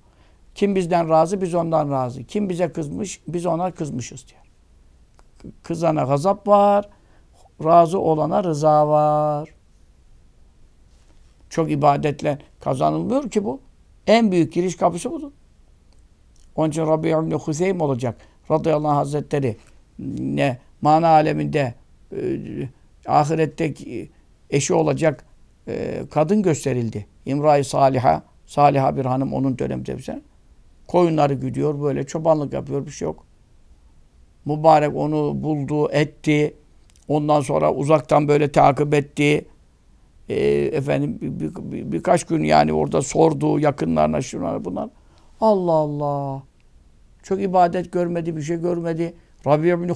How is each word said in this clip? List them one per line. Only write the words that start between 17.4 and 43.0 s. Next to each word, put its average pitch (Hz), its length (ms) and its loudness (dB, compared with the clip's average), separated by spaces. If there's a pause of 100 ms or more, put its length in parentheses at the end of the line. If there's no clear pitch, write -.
Hüseyin 180 320 -2
olacak. 131 380 -2 (340)
Radıyallahu 156 420 0
anh 147 40 2
Hazretleri 143 600 -2 (640)
ne 139 400 -2 (240)
mana 156 260 4
aleminde, 151 680 2 (380)
e, 135 260 -4 (680)
ahirette 156 680 0 (760)
eşi 143 240 0
olacak, 151 500 0 (440)
e, - 420 -6
kadın 170 320 2
gösterildi. 123 640 -2 (200)
İmra-i 143 380 2
Saliha, 135 580 2 (240)
Saliha 139 500 2
bir 135 80 -4
hanım 131 280 -2
onun 131 260 -2
döneminde 131 400 -6
bize. 131 240 -12 (640)
Koyunları 156 480 2
güdüyor, 135 480 -4
böyle 139 240 -2
çobanlık 156 460 0
yapıyor, 135 340 -6
bir 143 40 -14
şey - 160 -8
yok. 156 180 -8 (1200)
Mübarek 151 520 4
onu 147 460 -2
buldu, 147 480 -2
etti. 151 640 0 (540)
Ondan 151 320 2
sonra 151 340 0
uzaktan 147 540 2
böyle 147 240 2
takip 143 420 4
etti. 147 540 0 (800)
E, - 80 -4 (180)
efendim, 143 640 -2
bir, 147 200 -8
bir, - 320 -10
bir, - 200 -8
birkaç 170 320 0
gün 156 200 -2
yani 151 280 4
orada 151 300 0